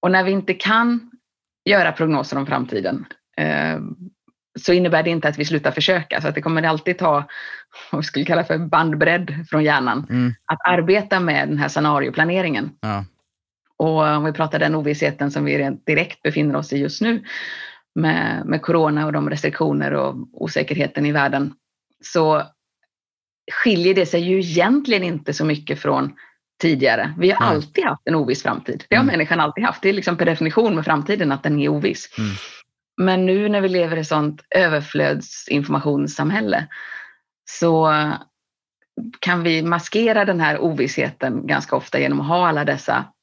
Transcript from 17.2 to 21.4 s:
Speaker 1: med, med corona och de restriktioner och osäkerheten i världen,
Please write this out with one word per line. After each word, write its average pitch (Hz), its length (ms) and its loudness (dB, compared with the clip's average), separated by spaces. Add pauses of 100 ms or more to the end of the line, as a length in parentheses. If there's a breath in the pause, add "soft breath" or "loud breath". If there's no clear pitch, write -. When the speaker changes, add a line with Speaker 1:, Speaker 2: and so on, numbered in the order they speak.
Speaker 1:
med, 160 520 0
med - 160 -2
corona 156 440 2
och 151 60 -2
de 147 180 0
restriktioner 147 640 -2
och 139 200 0 (180)
osäkerheten 147 760 -2
i 147 60 0
världen, 139 420 0 (500)